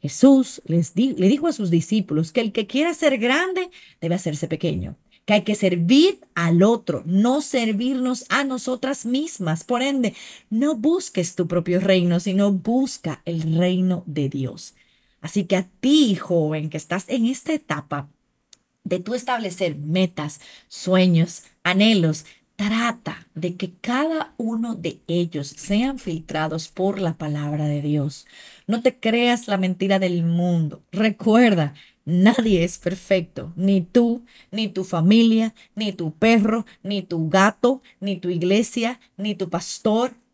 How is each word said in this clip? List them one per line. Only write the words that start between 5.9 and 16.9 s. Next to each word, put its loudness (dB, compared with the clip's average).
al 4
otro, 2
no 2
servirnos -2
a 0
nosotras -4
mismas. -2
Por -2
ende, 0
no 2
busques -2
tu -2
propio 0
reino, 2
sino 2
busca -2
el -2
reino 2
de -4
Dios. -8
Así -2
que 0
a -2
ti, 4
joven, -2
que -8
estás -6